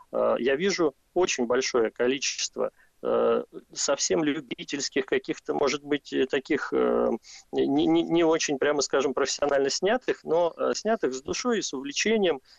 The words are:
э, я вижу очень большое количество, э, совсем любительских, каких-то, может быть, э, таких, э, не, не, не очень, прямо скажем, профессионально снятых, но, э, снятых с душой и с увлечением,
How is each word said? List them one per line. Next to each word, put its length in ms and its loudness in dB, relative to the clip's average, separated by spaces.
э, 280 2
я 160 2
вижу 380 0
очень 320 0
большое 420 2
количество, 840 -2
э, 380 2
совсем 500 -2
любительских, 840 -4
каких-то, 480 -4
может 300 0
быть, 300 -4
э, 120 2
таких, 460 -2
э, 380 2
не, 160 0
не, 360 4
не 200 2
очень, 340 2
прямо 240 2
скажем, 320 0
профессионально 560 0
снятых, 540 -2
но, 340 2
э, 160 0
снятых 400 -2
с 80 -8
душой 380 -2
и 20 -4
с 120 -8
увлечением, 680 0